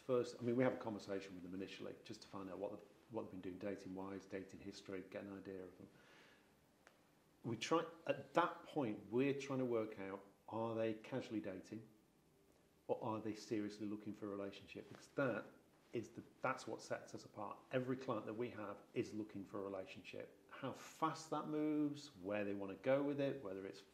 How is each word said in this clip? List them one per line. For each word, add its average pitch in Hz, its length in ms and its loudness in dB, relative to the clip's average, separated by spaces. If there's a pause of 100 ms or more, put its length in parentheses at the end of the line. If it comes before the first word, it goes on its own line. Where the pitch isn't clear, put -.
first, 123 340 4
I 120 40 -2
mean, 120 120 6
we 131 80 10
have 127 100 10
a - 20 -2
conversation 98 580 -2
with 87 80 -10
them 90 180 -8
initially 95 320 -6 (140)
just 104 160 -10
to - 60 -16
find 98 220 -6
out 90 80 -4
what 101 140 0
the, 107 60 -8 (320)
what 110 200 -2
they've 92 120 -8
been 92 160 -4
doing 101 160 0
dating-wise, 95 560 -4
dating 95 340 -6
history, 98 460 -6
get 101 120 -4
an 101 60 -6 (100)
idea 95 220 -6
of 92 180 -10
them. - 80 -12 (1600)
We 113 120 0
try, 165 240 4 (260)
at - 280 0
that 170 320 6
point, 117 300 2 (140)
we're 135 240 8
trying 139 240 0
to 131 60 4
work 110 320 2 (140)
out, 98 100 -4 (280)
are 113 260 0
they 113 280 4
casually 117 380 0
dating 98 400 -4 (1080)
or - 140 4
are 110 180 2
they 107 140 0
seriously 104 520 0
looking 104 260 -2
for 107 140 -6
a - 20 -2
relationship? 98 600 -6
Because - 280 -14
that 117 280 2 (480)
is 113 180 0
the, - 120 -10 (200)
that's 131 260 2
what - 120 -2
sets - 340 -4
us 110 100 -8
apart. 104 320 -6 (160)
Every 127 240 4
client 110 300 0
that 110 100 -2
we 120 120 0
have 101 280 -6 (180)
is 120 220 2
looking 104 340 -4
for 104 80 -2
a 101 40 0
relationship. 95 680 -6 (300)
How - 160 -2
fast - 540 0
that 156 180 0
moves, 151 600 2 (120)
where 101 220 2
they 101 100 2
want 98 160 -2
to 95 80 -6 (100)
go 139 140 8
with 143 180 2
it, 135 220 2
whether 95 240 -4
it's - 140 -8 (140)